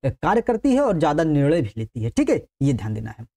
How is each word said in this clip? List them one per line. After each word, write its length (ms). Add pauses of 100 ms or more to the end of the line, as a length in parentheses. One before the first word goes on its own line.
कार्य 360
करती 340
है 60
और 180
ज्यादा 260
निर्णय 380
भी 140
लेती 240
है। 100
ठीक 200
है, 160 (160)
ये 100
ध्यान 220
देना 160
है। 160 (100)